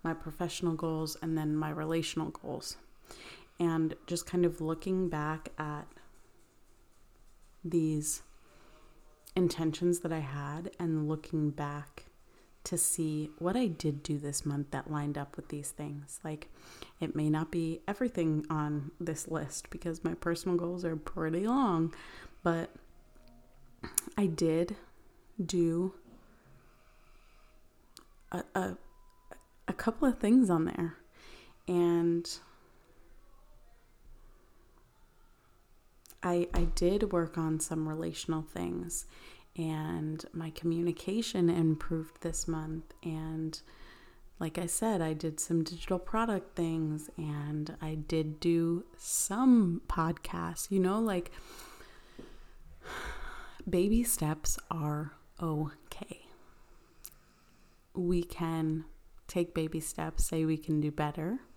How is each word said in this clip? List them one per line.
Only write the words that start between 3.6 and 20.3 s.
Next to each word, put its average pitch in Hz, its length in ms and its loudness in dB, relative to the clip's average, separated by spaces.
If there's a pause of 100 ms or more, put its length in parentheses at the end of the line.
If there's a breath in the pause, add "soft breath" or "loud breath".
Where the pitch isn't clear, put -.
just 170 180 -4
kind 175 200 2
of 165 160 0
looking 170 480 0
back 156 480 -4
at 151 300 -6 (1800)
these 156 600 2 (1120 soft breath)
intentions 170 640 2
that 165 120 -4
I 160 80 -2
had 143 600 -6
and 160 280 2
looking 151 440 0
back 147 540 -8 (580 soft breath)
to 175 140 -2
see 151 600 0
what 165 180 0
I 247 120 4
did 151 340 0
do 147 160 -2
this 143 260 -4
month 143 280 -2
that 143 180 -4
lined 147 300 -2
up 143 160 -8
with - 140 -10
these 143 200 -8
things. 147 540 -10
Like, 156 260 -8 (500 loud breath)
it - 160 -2
may 151 140 4
not 156 220 4
be 165 360 0
everything 170 640 2
on 151 500 0
this 160 280 -4
list 151 420 -4
because 165 340 -6
my 170 120 0
personal 175 420 0